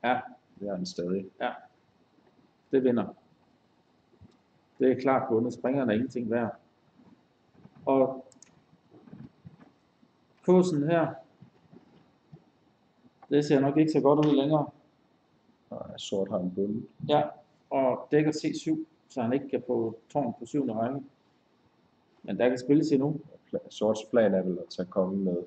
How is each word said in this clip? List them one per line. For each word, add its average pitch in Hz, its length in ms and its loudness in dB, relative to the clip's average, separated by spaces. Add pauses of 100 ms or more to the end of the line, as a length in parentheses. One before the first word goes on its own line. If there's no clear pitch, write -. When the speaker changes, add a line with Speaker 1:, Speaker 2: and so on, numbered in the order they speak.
Speaker 1:
Ja. 190 160 0 (400)
Speaker 2:
Det 101 80 -8
er 95 80 -6
han 90 100 -6
stadig. 92 400 -6 (140)
Speaker 1:
Ja. 123 100 -2 (1200)
Det 131 140 2
vinder. 117 300 2 (1600)
Det 131 140 4
er 120 80 -2
klart 131 320 0
vundet. 117 200 0
Springerne 127 400 -2
er 104 40 2
ingenting 120 340 -4
værd. 113 260 -2 (1300)
Og 127 400 0 (2250)
kursen 175 380 4
her, 160 320 2 (2250)
det 143 140 2
ser 147 160 4
nok 143 160 2
ikke 156 160 4
så 147 80 2
godt 147 260 4
ud 143 100 4
længere. 143 300 2 (1040)
Speaker 2:
Nej, - 260 -14
sort 98 320 -4
har 107 100 -2
en 92 160 -4
bonde. 104 280 -4 (260)
Speaker 1:
Ja, 147 140 4 (480)
og 135 400 0
dækker 151 220 4
C 151 280 -4
syv, 160 260 -4 (220)
så 127 140 -6
han 117 100 0
ikke 143 160 -2
kan 120 180 -4
få 117 320 -2 (100)
tårn 135 300 -4
på 117 80 -14
syvende 131 280 -4
række. 135 260 -4 (1200)
Men 98 160 -8
der 120 100 4
kan 127 100 0
spilles 147 340 2
endnu. 143 280 0 (260)
Speaker 2:
Pla-, - 240 -8
sorts 107 300 -2 (100)
plan 107 240 4
er 92 80 2
vel 90 160 -2
at - 120 -10
tage 90 160 -8
kongen 98 380 -2
med. 87 120 0 (100)